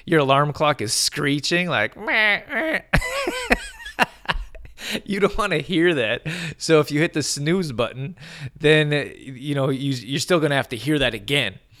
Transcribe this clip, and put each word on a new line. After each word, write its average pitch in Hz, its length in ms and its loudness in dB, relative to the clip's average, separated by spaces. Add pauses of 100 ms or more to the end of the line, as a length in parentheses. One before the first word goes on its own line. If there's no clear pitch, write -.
your 160 160 4
alarm 139 320 4
clock 147 280 2
is 113 120 -2
screeching, 151 760 0
like, 113 280 0
<laughs> - 3000 -2
you 196 160 -4
don't 190 160 2
wanna 196 220 0
hear 165 360 2
that. 120 320 -2 (300)
So 160 240 4
if 143 100 -2
you 147 100 0
hit 170 120 0
the 151 100 -2
snooze 151 500 -2
button, 123 440 -4 (420)
then, 147 580 4
you 139 380 -8
know, 139 160 0
you, 139 220 -2
you're 127 280 -4
still 170 200 2
gonna 143 160 2
have 127 140 0
to 120 60 -6
hear 143 220 0
that 120 160 0
again. 110 440 -2 (220)